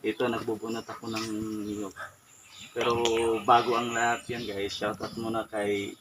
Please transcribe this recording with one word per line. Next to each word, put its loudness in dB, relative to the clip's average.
Ito, 0
nagbubunot -4
ako -12
ng -4
niyog. -6
Pero 2
bago 8
ang -2
lahat 2
yan -6
guys, -4
shoutout -4
muna -2
kay -2